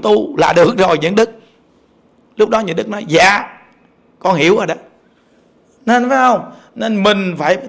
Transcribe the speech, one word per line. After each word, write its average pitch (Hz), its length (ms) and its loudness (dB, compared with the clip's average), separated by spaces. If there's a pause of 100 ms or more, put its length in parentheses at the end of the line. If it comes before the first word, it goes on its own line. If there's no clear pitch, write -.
tu - 340 0
là 156 160 2
được 196 240 4
rồi 180 200 2
những 165 180 -4
đức." 226 140 2 (1040)
Lúc 214 140 0
đó 226 100 0
những 185 160 -6
đức 214 140 -6
nói: 208 180 -10
"Dạ, 180 520 0 (600)
con 185 160 -2
hiểu 165 220 2
rồi 208 100 -2
đó." - 80 -6 (1080)
Nên 240 240 0
phải 269 80 2
không? 247 340 0 (240)
Nên 220 280 -2
mình 196 340 0
phải 156 200 0 (120)